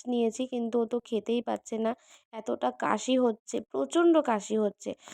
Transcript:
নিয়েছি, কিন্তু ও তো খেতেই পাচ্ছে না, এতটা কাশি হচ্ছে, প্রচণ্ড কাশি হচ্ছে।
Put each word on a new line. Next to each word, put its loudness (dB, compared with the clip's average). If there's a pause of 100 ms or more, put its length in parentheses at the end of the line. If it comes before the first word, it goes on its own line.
নিয়েছি, 0
কিন্তু -4
ও 0
তো -2
খেতেই -2
পাচ্ছে -6
না, 0 (400)
এতটা -4
কাশি 0
হচ্ছে, 0 (120)
প্রচণ্ড 2
কাশি -2
হচ্ছে। -2 (240)